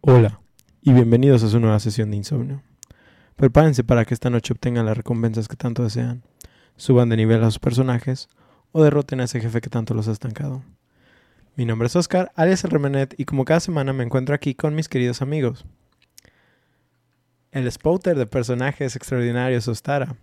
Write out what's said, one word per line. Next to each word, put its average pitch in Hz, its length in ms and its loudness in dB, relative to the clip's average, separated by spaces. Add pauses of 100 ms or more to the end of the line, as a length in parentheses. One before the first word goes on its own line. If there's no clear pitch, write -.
Hola, 120 380 6 (400)
y 139 120 6
bienvenidos 123 500 6
a 110 60 2
su 113 100 2
nueva 110 200 2
sesión 107 300 -4
de 104 80 -4
Insomnio. 135 460 -6 (720)
Prepárense 139 480 4
para 117 200 2
que 120 120 -4
esta 123 160 -4
noche 120 200 -2
obtengan 120 360 -2
las 110 100 -2
recompensas 113 500 -4
que - 80 -12
tanto 123 280 -4
desean, 120 400 -6 (520)
suban 123 340 4
de 113 80 0
nivel 110 260 4
a - 20 2
sus 110 140 0
personajes, 127 680 -2 (440)
o 160 100 2
derroten 143 400 2
a 123 40 -2
ese 120 140 -4
jefe 113 220 -2
que 117 80 -10
tanto 113 240 -4
los 113 140 -2
ha 113 40 -2
estancado. 131 520 -8 (920)
Mi 123 100 -4
nombre 117 200 -2
es 123 100 -2
Oscar, 180 380 0
alias 180 300 2
El 170 80 -4
Remenet, 139 480 -2
y 131 60 -4
como 135 200 -2
cada 160 140 2
semana 139 340 -4
me 131 100 -4
encuentro 131 300 -2
aquí 143 220 -4
con 151 180 -2
mis 156 160 -4
queridos 123 320 -2
amigos. 135 440 -4 (1900)
El 127 200 -4
spouter 175 460 0
de 127 80 -2
personajes 123 680 -4
extraordinarios, 120 720 -2
Ostara. 131 560 -4